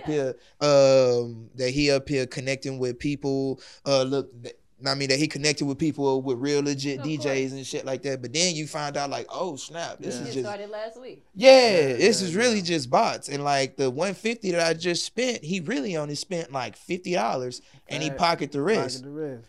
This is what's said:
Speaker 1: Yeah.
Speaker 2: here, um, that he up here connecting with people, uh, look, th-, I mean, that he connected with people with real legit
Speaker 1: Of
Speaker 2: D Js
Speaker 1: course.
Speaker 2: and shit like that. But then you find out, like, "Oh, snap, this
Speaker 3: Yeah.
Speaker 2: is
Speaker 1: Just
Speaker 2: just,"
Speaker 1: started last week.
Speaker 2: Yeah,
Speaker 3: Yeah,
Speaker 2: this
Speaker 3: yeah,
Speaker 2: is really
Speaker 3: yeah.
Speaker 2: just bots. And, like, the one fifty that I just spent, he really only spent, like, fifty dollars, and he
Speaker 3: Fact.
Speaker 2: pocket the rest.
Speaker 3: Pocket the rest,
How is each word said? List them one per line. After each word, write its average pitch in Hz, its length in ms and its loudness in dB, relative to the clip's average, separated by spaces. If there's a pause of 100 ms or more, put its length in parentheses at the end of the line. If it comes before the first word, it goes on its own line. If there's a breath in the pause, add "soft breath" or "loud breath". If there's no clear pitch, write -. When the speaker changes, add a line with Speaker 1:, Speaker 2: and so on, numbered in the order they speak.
Speaker 1:
Yeah. 151 60 -2
Speaker 2:
here, 135 220 0 (260 soft breath)
um, 127 960 6
that 127 160 -2
he 143 200 2
up 139 160 2
here 135 180 0
connecting 135 540 -6
with 123 200 -4
people, 135 600 -2 (260 loud breath)
uh, 139 180 4
look, 139 280 -2 (120)
th-, - 120 -14 (300)
I 135 100 0
mean, 139 140 -2
that 135 100 4
he 156 100 2
connected 151 360 0
with 139 120 -2
people 139 440 0
with 131 180 -2
real 143 220 0
legit 143 380 -2
Speaker 1:
Of - 60 -8
Speaker 2:
D 151 120 -2
Js 143 60 -8
Speaker 1:
course. 135 300 -2
Speaker 2:
and 135 120 -12
shit 123 200 -8
like 131 180 -6
that. 135 180 -6
But 120 120 -12
then 170 200 4
you 151 140 -4
find 147 300 -6
out, 143 120 -4
like, 123 200 -6
"Oh, 160 260 -6
snap, 156 440 -10
this - 160 -8
Speaker 3:
Yeah. - 40 -8
Speaker 2:
is - 60 -
Speaker 1:
Just 131 80 -8
Speaker 2:
just," 131 120 -4
Speaker 1:
started 202 260 -10
last 220 280 -10
week. 247 240 -18 (100)
Speaker 2:
Yeah, 240 180 10 (180)
Speaker 3:
Yeah, 151 240 4
Speaker 2:
this 170 280 4
Speaker 3:
yeah, 190 60 -2
Speaker 2:
is 160 80 -4
really 226 220 2
Speaker 3:
yeah. 196 60 -2
Speaker 2:
just 160 260 -2
bots. 165 400 0
And, 143 160 -6
like, 139 320 0
the 135 120 2
one 170 240 -2
fifty 220 380 -4
that 170 160 0
I 165 60 2
just 170 320 -2
spent, 240 360 -4
he 175 200 -4
really 214 340 -4
only 147 200 -4
spent, 165 360 -8
like, 123 240 -6
fifty 180 380 -6
dollars, 151 480 -4 (260 soft breath)
and 143 160 -6
he 156 60 -2
Speaker 3:
Fact. 135 100 -8
Speaker 2:
pocket 156 320 0
the 143 100 -4
rest. 131 420 -2
Speaker 3:
Pocket - 20 -
the 143 60 -16
rest, 143 380 -10